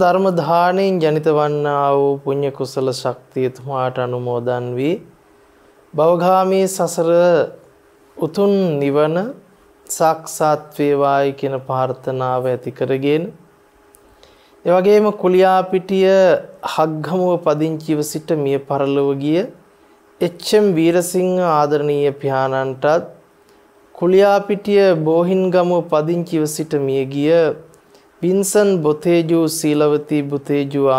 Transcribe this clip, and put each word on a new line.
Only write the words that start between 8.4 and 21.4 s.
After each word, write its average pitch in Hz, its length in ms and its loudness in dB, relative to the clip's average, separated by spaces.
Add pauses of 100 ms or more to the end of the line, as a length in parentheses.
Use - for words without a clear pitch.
නිවන 147 360 0 (720)
සාක්ෂාත් 156 800 -2 (140)
වේවායි 139 600 0
කියන 135 160 -4 (140)
ප්‍රාර්ථනාව 127 840 -4
ඇති 123 280 -6
කරගෙන, 139 440 -2 (1400)
ඒ 175 100 2
වගේම 208 320 4 (160)
කුලියාපිටිය 185 880 2 (640)
හග්ගමුව 160 580 -2 (140)
පදිංචිව 156 640 -2
සිට 156 200 -8 (120)
මිය 139 160 0 (100)
පරලොව 139 400 0 (140)
ගිය 156 180 0 (800)
එච් 175 260 -6 (120)
එම් 208 180 4
වීරසිංහ 175 580 0 (140)